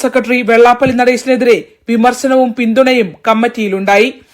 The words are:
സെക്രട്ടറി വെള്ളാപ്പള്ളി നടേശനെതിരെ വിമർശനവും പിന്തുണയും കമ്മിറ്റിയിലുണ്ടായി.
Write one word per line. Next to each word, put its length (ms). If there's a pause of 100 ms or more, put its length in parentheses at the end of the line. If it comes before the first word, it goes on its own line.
സെക്രട്ടറി 380 (100)
വെള്ളാപ്പള്ളി 500
നടേശനെതിരെ 560 (360)
വിമർശനവും 680
പിന്തുണയും 500 (200)
കമ്മിറ്റിയിലുണ്ടായി. 840 (240)